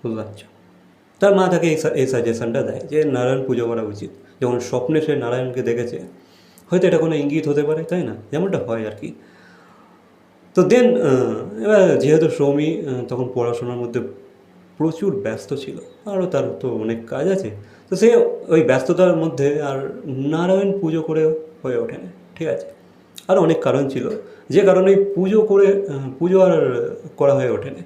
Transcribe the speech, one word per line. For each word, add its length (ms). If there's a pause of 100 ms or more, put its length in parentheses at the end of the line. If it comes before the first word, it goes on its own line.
বুঝতে 200
পারছো? 220 (720)
তার 160
মা 120
তাকে 200
এই 100
সা-, 160
এই 140
সাজেশনটা 540
দেয় 180
যে 240
নারায়ণ 420
পুজো 220
করা 140
উচিত। 280 (320)
যখন 180
স্বপ্নে 420
সে 140
নারায়ণকে 460
দেখেছে, 380 (720)
হয়তো 180
এটা 100
কোনো 180
ইঙ্গিত 320
হতে 160
পারে, 200
তাই 200
না? 120 (160)
যেমনটা 260
হয় 300
আর 40
কি। 220 (1400)
তো 60
then, 400
আহ, 600
এবার 360
যেহেতু 300
সৌমি, 520
আহ, 240
তখন 280
পড়াশোনার 440
মধ্যে 220 (760)
প্রচুর 440
ব্যস্ত 320
ছিল, 240 (280)
আরও 200
তার 340
তো 100
অনেক 280 (100)
কাজ 200
আছে, 240 (380)
তো 60
সে 200 (320)
ওই 160
ব্যস্ততার 520
মধ্যে 460
আর 440
নারায়ণ 720
পুজো 220
করে 380 (240)
হয়ে 140
ওঠেনি, 300 (280)
ঠিক 120
আছে? 180 (640)
আর 100
অনেক 220
কারণ 300
ছিল, 200 (400)
যে 120
কারণে 340 (200)
পুজো 260
করে, 260
আহ, 420 (100)
পুজো 200
আর 560 (220)
করা 160
হয়ে 160
ওঠেনি। 360